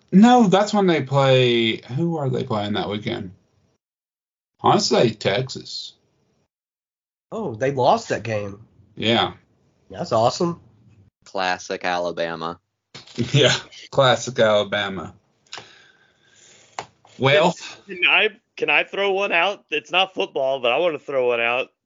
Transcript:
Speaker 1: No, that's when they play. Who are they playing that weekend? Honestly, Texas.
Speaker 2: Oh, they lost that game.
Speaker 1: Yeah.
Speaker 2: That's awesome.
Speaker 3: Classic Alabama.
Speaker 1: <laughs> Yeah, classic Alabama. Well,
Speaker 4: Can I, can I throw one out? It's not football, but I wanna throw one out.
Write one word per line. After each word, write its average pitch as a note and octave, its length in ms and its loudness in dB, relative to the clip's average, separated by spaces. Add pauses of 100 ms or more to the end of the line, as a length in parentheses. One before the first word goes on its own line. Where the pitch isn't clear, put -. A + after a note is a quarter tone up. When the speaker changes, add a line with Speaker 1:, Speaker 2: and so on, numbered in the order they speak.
(120)
Speaker 1:
No, A#3 360 8
that's G3 260 2
when G3+ 140 2
they D#3+ 140 2
play. B2+ 760 2 (180)
Who E3 220 -2
are C#3 120 -4
they A#2+ 140 -4
playing G#2 300 -4
that F#2+ 160 -4
weekend? G2+ 420 -8 (1300)
Honestly, E3+ 500 2
Texas. - 840 -6 (1400)
Speaker 2:
Oh, F3+ 240 -8
they C3 160 -2
lost C#3+ 380 2
that A2+ 140 -4
game. G#2 380 -8 (340)
Speaker 1:
Yeah. G2+ 380 0 (560)
Speaker 2:
That's - 220 -10
awesome. C3 480 0 (640)
Speaker 3:
Classic F#2 600 -6
Alabama. E2+ 800 -4
Speaker 1:
<laughs> - 60 -20 (640)
Yeah, - 220 4 (380)
classic C3 480 0
Alabama. G2+ 720 0 (2000)
Well, D3+ 360 4 (320)
Speaker 4:
Can G3 200 -8
I, F3+ 220 4 (280)
can D3+ 120 -2
I D3+ 140 4
throw G3 280 -2
one G3 200 -2
out? F3+ 380 0
It's D3 220 -6
not F#3 220 0
football, C#3 460 -2
but A#2+ 120 0
I B2+ 60 0
wanna D#3+ 220 -2
throw C3 300 -2
one A#2+ 100 0
out. A#2+ 300 -2 (160)